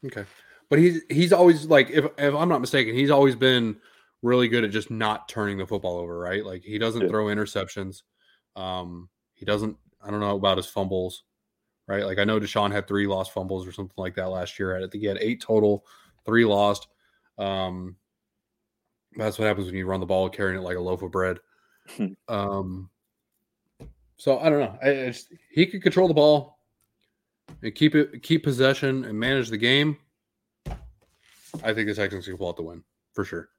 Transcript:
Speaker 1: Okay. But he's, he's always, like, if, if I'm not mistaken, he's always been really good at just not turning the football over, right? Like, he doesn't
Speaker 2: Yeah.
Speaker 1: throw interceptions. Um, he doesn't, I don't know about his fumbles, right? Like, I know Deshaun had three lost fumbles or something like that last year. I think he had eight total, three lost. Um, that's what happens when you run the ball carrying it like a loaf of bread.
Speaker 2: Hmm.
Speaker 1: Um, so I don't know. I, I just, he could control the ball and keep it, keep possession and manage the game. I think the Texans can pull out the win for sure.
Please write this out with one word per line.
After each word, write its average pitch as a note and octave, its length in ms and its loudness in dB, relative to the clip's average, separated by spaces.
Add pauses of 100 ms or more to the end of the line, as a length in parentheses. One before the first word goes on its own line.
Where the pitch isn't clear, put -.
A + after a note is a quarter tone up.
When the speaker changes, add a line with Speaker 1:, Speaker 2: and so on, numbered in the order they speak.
Speaker 1:
Okay. G#2+ 200 -10 (440)
But D3 100 6
he's, E3+ 300 6
he's E3+ 240 4
always, E3+ 320 8
like, C#3+ 240 6
if, C#3+ 160 2 (120)
if C#3+ 180 0
I'm E3 140 0
not C#3+ 120 2
mistaken, B2 340 0
he's C#3 160 2
always C#3 240 6
been A#2+ 440 2 (420)
really B2 260 2
good A#2 160 2
at G#2 80 -2
just G#2+ 200 -4
not A2 360 -4
turning G2+ 300 -4
the F#2+ 80 -6
football F#2 320 -6
over, E2+ 220 -8
right? F#2+ 260 -6
Like, F#2 180 -14
he G#2 140 -10
doesn't A2+ 240 -2
Speaker 2:
Yeah. F#2 80 2
Speaker 1:
throw G#2+ 160 0
interceptions. G2+ 800 -6 (520)
Um, F2+ 540 -10 (240)
he - 120 -16
doesn't, G#2 320 -2 (240)
I G#2 100 -12
don't G#2 80 -4
know G2+ 160 -2
about G2 220 2
his F2+ 100 -6
fumbles, F#2 560 -4 (640)
right? G2+ 180 -2
Like, F#2+ 140 -2
I G2+ 40 4
know G#2+ 160 2
Deshaun G2+ 320 0
had G2+ 160 -4
three G2+ 200 0
lost F#2+ 260 -2
fumbles F#2 340 -6
or F2+ 40 -14
something F#2 260 -12
like F#2 180 -8
that F#2 140 -4
last F2+ 300 -8
year. F#2 180 -2
I F#2 40 -6
think F#2+ 200 -10
he G#2+ 40 -4
had G2 140 -2
eight A2+ 220 -2
total, G#2 440 2 (400)
three A#2 200 2
lost. G2+ 420 2 (500)
Um, F#2 580 -6 (1200)
that's G#2+ 240 -4
what A2 80 0
happens G2 200 -2
when F2+ 80 -10
you F#2+ 100 -4
run F#2+ 140 -2
the F2+ 60 -4
ball F#2 240 0
carrying F#2+ 300 -4
it F#2 40 -10
like F2+ 140 -6
a F2+ 40 -6
loaf F2+ 220 -4
of F2 80 -10
bread. F#2 280 -2 (560)
Speaker 2:
Hmm. G#2 120 -4 (200)
Speaker 1:
Um, G2 640 -6 (1300)
so C3+ 220 0
I D#3+ 100 2
don't D3 100 2
know. G#2 220 -4
I, C3+ 80 2
I C3+ 180 0
just, - 260 -12 (180)
he E3+ 140 4
could F#3 180 -10
control F#3 240 4
the E3 60 2
ball D3 460 4 (1000)
and G#2+ 140 -8
keep D3+ 200 4
it, C#3+ 280 2
keep D#3+ 200 0
possession C3 640 0
and G#2+ 140 -6
manage B2 300 0
the A2 80 -6
game. C#3 400 2 (1700)
I A2 100 -2
think G#2+ 140 -2
the G#2 60 -4
Texans G2 320 -4
can F#2 120 -10
pull F2+ 120 -6
out E2+ 80 -8
the E2+ 60 -10
win E2+ 200 -14 (300)
for G#2 100 -6
sure. E2+ 360 -10